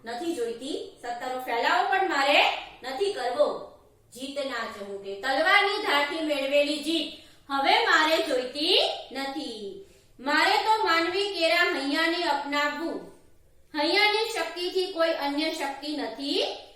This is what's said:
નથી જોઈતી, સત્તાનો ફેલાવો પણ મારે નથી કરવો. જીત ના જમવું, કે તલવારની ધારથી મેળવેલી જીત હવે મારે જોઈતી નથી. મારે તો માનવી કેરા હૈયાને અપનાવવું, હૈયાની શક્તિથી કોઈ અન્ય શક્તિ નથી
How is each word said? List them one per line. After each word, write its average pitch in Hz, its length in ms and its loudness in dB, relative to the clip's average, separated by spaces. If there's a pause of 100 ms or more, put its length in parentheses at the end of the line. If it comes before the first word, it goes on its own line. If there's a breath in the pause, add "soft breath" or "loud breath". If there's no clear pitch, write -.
નથી 302 320 -4
જોઈતી, 262 380 -6 (220)
સત્તાનો 254 380 -6 (100)
ફેલાવો 302 460 2
પણ 370 200 2
મારે 285 240 4 (460)
નથી 320 340 -2
કરવો. 262 300 2 (680)
જીત 277 240 -8 (140)
ના 226 240 -6
જમવું, 196 300 -10
કે 196 60 -8 (120)
તલવારની 392 640 4
ધારથી 311 420 0
મેળવેલી 285 600 2
જીત 320 180 0 (420 loud breath)
હવે 277 240 2 (160)
મારે 320 400 4
જોઈતી 294 480 0 (400)
નથી. 269 420 -6 (600 loud breath)
મારે 311 360 4 (120)
તો 440 60 6 (120)
માનવી 359 480 2
કેરા 339 400 4
હૈયાને 320 480 0 (140)
અપનાવવું, 294 640 -2 (720)
હૈયાની 403 640 2
શક્તિથી 359 580 -4
કોઈ 330 300 2
અન્ય 294 240 -2 (100)
શક્તિ 285 380 -6
નથી 277 440 -4 (340)